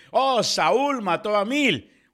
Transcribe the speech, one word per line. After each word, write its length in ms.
"Oh, 320
Saúl 580
mató 340
a 80
mil". 480